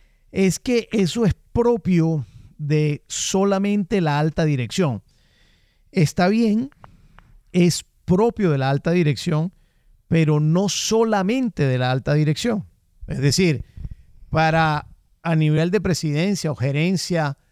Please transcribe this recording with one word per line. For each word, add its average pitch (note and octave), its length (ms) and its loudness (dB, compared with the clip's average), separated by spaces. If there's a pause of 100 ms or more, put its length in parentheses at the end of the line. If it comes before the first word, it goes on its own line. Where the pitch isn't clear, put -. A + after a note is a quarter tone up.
(300)
es F#3 300 0
que A#3+ 320 -2
eso G3 340 0
es E3 80 2 (180)
propio F3 720 0 (320)
de D3+ 520 -2
solamente G3+ 920 -2
la D3 200 0
alta D#3+ 240 0
dirección". C3+ 580 -2 (880)
Está F3+ 380 2
bien, A3+ 420 0 (800)
es F3+ 340 2 (200)
propio G3 480 2
de C#3 60 0
la C3+ 120 -2
alta C#3+ 220 0
dirección, D#3+ 600 0 (540)
pero D#3 320 2
no E3 300 2
solamente A3 960 0
de B2+ 140 0
la B2+ 120 0
alta C3+ 240 -2
dirección. D#3 500 0 (440)
Es - 100 -8
decir, C#3+ 460 0 (640)
para D#3+ 560 0 (380)
a E3 100 0
nivel D#3 380 2
de G#3 80 0
presidencia E3 720 -2
o - 20 -8
gerencia D3+ 840 -2 (140)